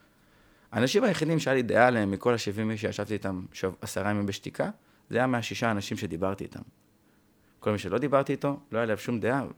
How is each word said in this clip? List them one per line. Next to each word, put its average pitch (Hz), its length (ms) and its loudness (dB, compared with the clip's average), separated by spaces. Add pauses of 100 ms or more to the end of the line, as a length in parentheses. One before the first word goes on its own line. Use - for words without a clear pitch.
(720)
האנשים 131 320 2
היחידים 160 360 2
שהיה 135 160 2
לי 127 60 4
דעה 110 260 6
עליהם 110 240 2
מכל 120 220 2
השבעים 110 380 -2
איש 107 100 -6
שישבתי 104 320 -4
איתם 98 400 -4
שב-, 95 180 -2 (100)
עשרה 98 280 -4
ימים 104 160 0
בשתיקה, 120 440 -4 (400)
זה 104 80 -2
היה 127 100 4
מהשישה 117 440 -2
אנשים 101 260 -4
שדיברתי 95 460 -4
איתם. - 180 -12 (960)
כל 107 120 0
מי 101 60 2
שלא 95 200 -2
דיברתי 139 340 2
איתו, 143 280 -2 (120)
לא 107 60 -2
היה 117 80 2
לי 107 120 0
שום 120 220 -4
דעה, 120 260 0 (120)